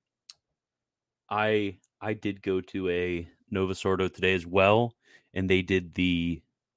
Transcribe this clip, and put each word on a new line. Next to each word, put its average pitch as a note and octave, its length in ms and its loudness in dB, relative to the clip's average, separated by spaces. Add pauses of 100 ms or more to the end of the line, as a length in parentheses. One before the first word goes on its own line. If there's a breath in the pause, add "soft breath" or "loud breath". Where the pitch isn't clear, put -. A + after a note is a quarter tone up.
(1300)
I, G#2 500 -2 (200)
I G#2+ 140 -6
did G#2 280 -8
go F#2 200 -2
to F#2 280 -6
a F2 380 -4 (240)
Novus F#2+ 320 -2
Ordo F#2+ 240 0
today F#2 260 0
as F2 140 -2
well, G2+ 480 4 (380 soft breath)
and F#2+ 160 -2
they F#2+ 120 4
did F2+ 320 -2
the, E2+ 480 0 (360)